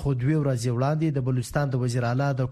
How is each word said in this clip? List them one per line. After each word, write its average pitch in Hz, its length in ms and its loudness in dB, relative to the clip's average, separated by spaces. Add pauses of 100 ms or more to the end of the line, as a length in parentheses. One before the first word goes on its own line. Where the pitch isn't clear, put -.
خو 135 140 0
دوې 131 260 2
ورځې 127 320 0
وړاندې 151 440 0
د 131 100 0
بلوچستان 131 440 0
د 127 120 0
وزیر 123 260 0
اعلی 131 180 0 (140)
د 127 120 -2